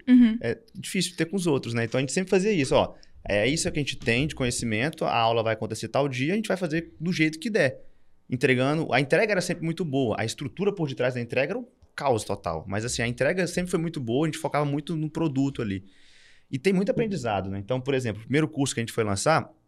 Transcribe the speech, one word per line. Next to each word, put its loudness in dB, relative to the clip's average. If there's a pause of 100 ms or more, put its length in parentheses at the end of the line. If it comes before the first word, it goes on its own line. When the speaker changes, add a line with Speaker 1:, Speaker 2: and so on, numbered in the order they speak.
Speaker 1:
Uhum. 8
Speaker 2:
é -2 (160)
difícil -4
ter 0
com -4
os -2
outros, 0
né? 0
Então, -2
a 2
gente -2
sempre -2
fazia 2
isso, 2
ó. 4 (320)
É 2
isso 0
que -4
a 0
gente -4
tem 0
de -6
conhecimento, -2
a 2
aula 4
vai 0
acontecer -6
tal 0
dia, -2
a 0
gente -2
vai 0
fazer -4
do -2
jeito 2
que -6
der. 0 (440)
Entregando... 2
a 6
entrega 2
era 2
sempre -4
muito -2
boa, 0
a -2
estrutura -4
por -2
detrás -2
da -4
entrega -2
era -4
um -10 (280)
caos 0
total. -4
Mas, -4
assim, -4
a 0
entrega 0
sempre -4
foi 0
muito -4
boa, 0
a 0
gente -6
focava 0
muito -2
no -2
produto 0
ali. -4 (680)
E -4
tem 2
muito 2
aprendizado, -2
né? -6
Então, -2
por -2
exemplo, -2
o -18
primeiro 2
curso -2
que -4
a 0
gente -8
foi 0
lançar 2 (200)